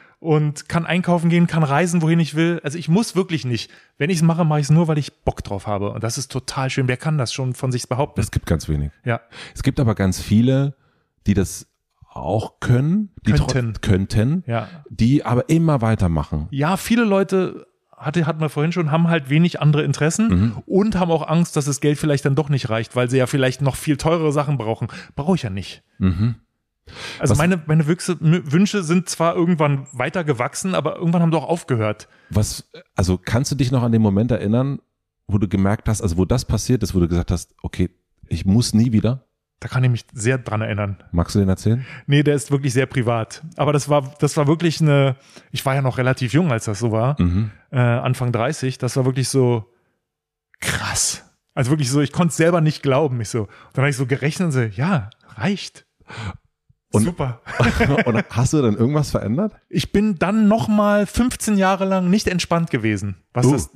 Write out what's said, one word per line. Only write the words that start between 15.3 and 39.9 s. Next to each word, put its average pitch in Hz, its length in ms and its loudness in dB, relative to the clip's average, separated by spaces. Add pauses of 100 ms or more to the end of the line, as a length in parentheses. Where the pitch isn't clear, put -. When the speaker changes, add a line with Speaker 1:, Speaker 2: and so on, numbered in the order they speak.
Speaker 2:
immer 156 320 2
weitermachen. 82 680 0
Speaker 1:
Ja, 151 280 -2
viele 233 260 2
Leute 190 640 0 (300)
hatte, 156 300 -2
hatten 160 140 -2
wir 156 80 0
vorhin 151 240 -2
schon, 165 180 -2
haben 165 180 2
halt 156 220 0
wenig 165 300 2
andere 151 220 4
Interessen 151 460 0
Speaker 2:
Mhm. 104 380 2
Speaker 1:
und 196 320 2
haben 175 120 2
auch 156 180 0
Angst, 165 280 2
dass 143 100 0
das 143 140 -2
Geld 147 180 2
vielleicht 147 260 0
dann 139 100 2
doch 147 140 -2
nicht 143 220 0
reicht, 113 260 -4
weil 123 140 2
sie 131 80 2
ja 127 80 2
vielleicht 131 360 0
noch 135 140 0
viel 147 200 -2
teurere 160 360 0
Sachen 143 260 0
brauchen. 110 300 -4 (280)
Brauche 156 200 0
ich - 60 -4
ja 104 80 -6
nicht. 95 320 -10 (160)
Speaker 2:
Mhm. 101 380 0 (840)
Speaker 1:
Also 139 140 2
Speaker 2:
Was 139 60 4
Speaker 1:
meine, 175 280 2
meine 156 200 2
Wüchse-, 165 340 -2
Mü-, 160 240 4
Wünsche 185 380 2
sind 170 260 0
zwar 170 280 0
irgendwann 151 560 0
weiter 127 300 -4
gewachsen, 147 520 -4
aber 151 220 -2
irgendwann 170 260 0
haben 165 100 2
sie 165 60 2
auch 131 100 -6
aufgehört. 113 600 -2 (220)
Speaker 2:
Was, - 400 -2 (240)
also 90 220 0
kannst - 360 -2
du - 40 -4
dich 127 160 0
noch 123 100 2
an 117 100 0
den 110 100 4
Moment 107 280 2
erinnern, 123 500 0 (460)
wo 104 120 2
du 95 100 0
gemerkt 98 400 0
hast, 107 140 0
also 85 160 -2
wo 92 80 4
das 131 180 0
passiert 113 380 0
ist, 95 120 -4
wo 92 60 2
du 85 80 4
gesagt 87 220 0
hast, - 320 -4
„Okay, 87 260 -2 (400)
ich 85 160 -4
muss 107 300 2
nie 117 180 4
wieder“? 110 320 0 (360)
Speaker 1:
Da - 80 -10
kann 127 140 -2
ich 127 80 4